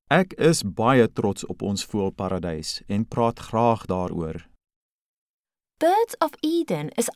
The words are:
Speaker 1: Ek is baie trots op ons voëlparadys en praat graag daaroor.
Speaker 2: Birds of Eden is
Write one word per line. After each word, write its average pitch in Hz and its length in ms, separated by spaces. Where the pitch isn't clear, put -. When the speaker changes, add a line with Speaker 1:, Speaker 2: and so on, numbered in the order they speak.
Speaker 1:
Ek 180 220
is 156 300
baie 113 500
trots 101 340
op - 160
ons 101 240
voëlparadys 92 1000
en 101 180
praat 120 320
graag 113 480
daaroor. 85 600
Speaker 2:
Birds 392 400
of 311 220
Eden 302 560
is 240 200